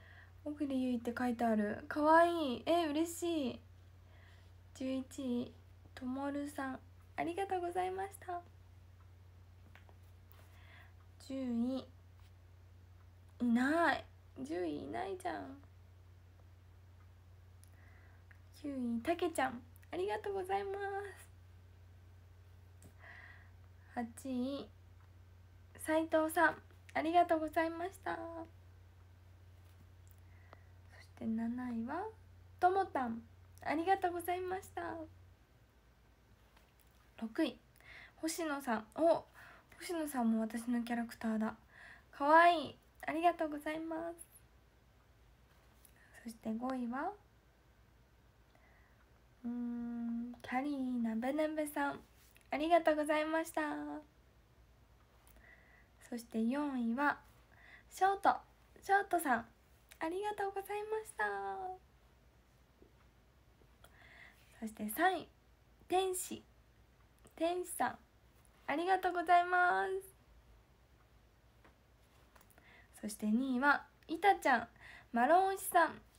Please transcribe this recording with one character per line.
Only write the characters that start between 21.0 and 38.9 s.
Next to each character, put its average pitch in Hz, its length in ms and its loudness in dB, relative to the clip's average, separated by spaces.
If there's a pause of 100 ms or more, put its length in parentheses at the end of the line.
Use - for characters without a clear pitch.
す。 247 80 -4 (200)
八 269 80 -6
位、 254 360 -4 (1120)
斉 320 280 2
藤 320 280 2
さ 330 180 4
ん、 - 100 -12 (320)
あ 269 80 0
り 320 100 0
が 349 140 6
と 339 100 2
う 311 40 0
ご 311 100 -4
ざ 330 160 2
い 330 40 -4
ま 330 140 -6
し 381 60 -6 (120)
た。 - 140 -6
そ - 20 -8 (2750)
し - 60 -20 (100)
て 240 80 -6
七 233 460 -2
位 226 120 -4
は、 339 240 -6 (500)
と 359 120 8
も 381 160 4
た 262 220 -2
ん、 226 140 -6 (380)
あ - 140 -2
り 330 100 0
が 381 140 4
と 370 100 0
う 339 40 -4
ご 349 100 -6
ざ 359 120 -2
い 370 60 -4
ま 370 160 -4
し 392 140 -12
た。 339 260 -8 (2250)
六 226 240 -2
位、 247 160 -4 (560)
星 320 300 -4
野 285 160 -4
さ 233 140 -2
ん。 220 180 -6